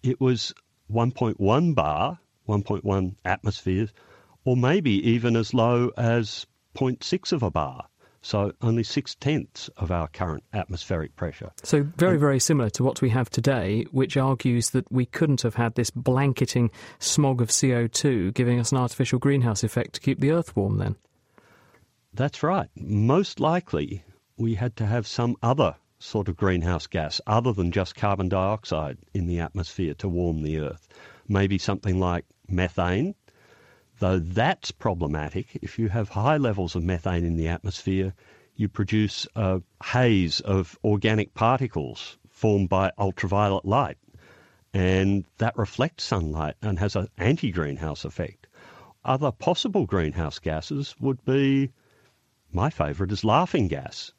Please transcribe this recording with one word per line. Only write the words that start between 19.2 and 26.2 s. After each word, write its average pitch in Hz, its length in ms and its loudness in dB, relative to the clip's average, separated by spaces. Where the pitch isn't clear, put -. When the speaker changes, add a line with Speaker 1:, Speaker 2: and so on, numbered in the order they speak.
Speaker 2:
effect - 320 -2
to - 60 -8
keep - 200 0
the 139 120 4
Earth 165 240 -2
warm 101 220 2
then. 98 180 -2
Speaker 1:
That's 127 280 -2
right. 180 340 0
Most 113 600 2
likely 98 640 -2
we 113 180 0
had 110 220 -2
to 110 100 -2
have 110 200 0
some 120 360 -2
other 117 340 2
sort 98 300 -4